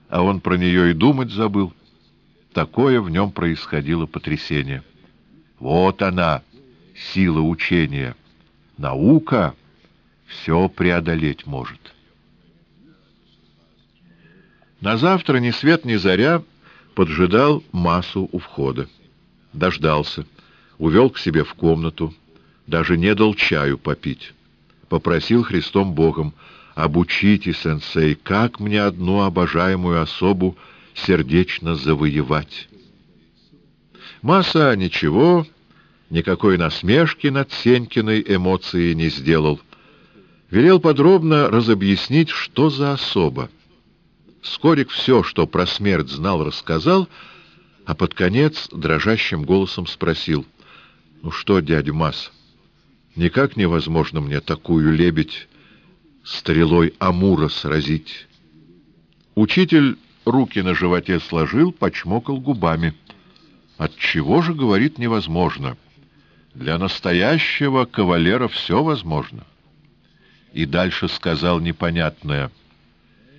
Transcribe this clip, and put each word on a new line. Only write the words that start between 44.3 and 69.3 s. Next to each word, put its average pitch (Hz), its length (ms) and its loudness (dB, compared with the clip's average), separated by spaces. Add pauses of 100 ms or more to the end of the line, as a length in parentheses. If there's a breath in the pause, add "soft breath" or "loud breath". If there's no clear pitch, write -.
Скорик 143 480 0
все, 120 340 4
что - 220 0
про 87 220 0
смерть 87 420 0
знал, 78 340 -2
рассказал, 85 640 0 (760 loud breath)
а 82 80 -6
под 87 200 -2
конец 131 580 0
дрожащим 80 720 -2
голосом 92 420 0
спросил: 82 600 -4 (760 soft breath)
«Ну 82 100 -10
что, 98 280 0
дядя 73 340 0
Мас, 76 380 -4 (840)
никак 87 400 0
невозможно 80 640 0
мне 71 180 -4
такую 78 540 0
лебедь 80 560 0 (760 soft breath)
стрелой 82 760 2
Амура 90 500 2
сразить?» 76 800 -6 (1080)
Учитель 143 640 4 (260)
руки 117 380 0
на 92 120 0
животе 87 460 0
сложил, 87 540 0
почмокал 113 640 -4
губами. 85 540 -2 (840 soft breath)
«Отчего 82 640 -2
же, — 165 140 -2
говорит, — 127 420 0
невозможно? 85 800 -4 (800 soft breath)
Для 85 240 -6
настоящего 120 1080 -2
кавалера 98 640 0
все - 340 -2
возможно». 82 640 -6 (1080 soft breath)